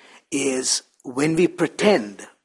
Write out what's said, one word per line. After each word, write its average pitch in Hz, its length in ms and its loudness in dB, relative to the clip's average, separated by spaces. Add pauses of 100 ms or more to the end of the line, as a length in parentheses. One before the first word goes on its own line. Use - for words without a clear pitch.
(300)
is 135 520 -2 (200)
when 147 320 0
we 170 140 2
pretend 160 800 0 (160)